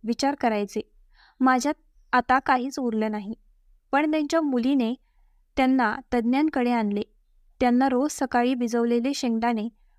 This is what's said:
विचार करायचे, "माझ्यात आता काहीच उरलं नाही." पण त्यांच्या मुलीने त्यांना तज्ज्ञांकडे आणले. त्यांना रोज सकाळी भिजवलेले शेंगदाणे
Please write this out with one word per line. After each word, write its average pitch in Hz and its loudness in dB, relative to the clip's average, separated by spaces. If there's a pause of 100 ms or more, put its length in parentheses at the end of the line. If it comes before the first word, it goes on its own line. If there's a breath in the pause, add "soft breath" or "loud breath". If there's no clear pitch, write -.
विचार 269 -2
करायचे, 214 -2 (600 soft breath)
"माझ्यात 262 2 (380)
आता 247 2
काहीच 262 -2
उरलं 220 -2
नाही." 214 -8 (580)
पण 302 2
त्यांच्या 311 0
मुलीने 254 0 (600)
त्यांना 262 2 (180)
तज्ज्ञांकडे 247 0
आणले. 208 -2 (580)
त्यांना 247 2
रोज 262 0
सकाळी 254 -2
भिजवलेले 240 0
शेंगदाणे 226 -2 (300)